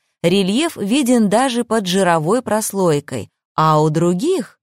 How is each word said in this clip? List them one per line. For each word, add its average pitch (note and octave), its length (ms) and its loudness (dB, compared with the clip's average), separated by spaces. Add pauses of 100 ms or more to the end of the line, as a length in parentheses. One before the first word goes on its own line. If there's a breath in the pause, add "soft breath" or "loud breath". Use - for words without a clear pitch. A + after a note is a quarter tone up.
(220)
рельеф G3 560 0
виден A#3 500 2
даже A#3 360 0
под A3 220 -2
жировой F3+ 540 0
прослойкой, F3+ 880 -4 (240)
а D#3 280 2
у D#3+ 80 2
других F3+ 720 -2